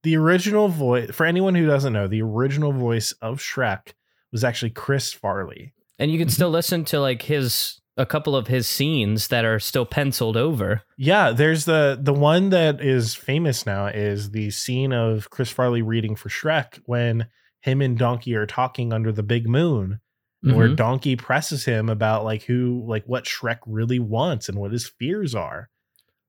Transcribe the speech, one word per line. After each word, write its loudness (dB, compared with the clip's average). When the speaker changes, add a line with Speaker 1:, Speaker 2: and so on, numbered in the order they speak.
Speaker 1:
the 4
original 4
voice, 0
for 0
anyone 2
who 4
doesn't 2
know, 0
the 0
original 0
voice -2
of -8
Shrek -4
was -2
actually -2
Chris -4
Farley. -6
Speaker 2:
And 0
you 0
can 0
Speaker 1:
Mm-hmm. 0
Speaker 2:
still 2
listen 0
to, -2
like, -2
his, -2
a 0
couple -2
of -2
his 0
scenes 0
that 0
are 2
still -2
penciled -2
over. 0
Speaker 1:
Yeah, 4
there's 2
the, 4
the 2
one 4
that 4
is 0
famous -2
now -2
is -4
the -4
scene -2
of 0
Chris -4
Farley 0
reading -2
for -14
Shrek -2
when -2
him 0
and 0
Donkey 0
are 0
talking -2
under 0
the -2
big 0
moon, 0
where 6
Speaker 2:
Mm-hmm. 4
Speaker 1:
Donkey 0
presses -4
him 0
about, 0
like, -4
who, -2
like, -4
what -4
Shrek -6
really -2
wants -2
and -6
what -6
his -6
fears -4
are. -8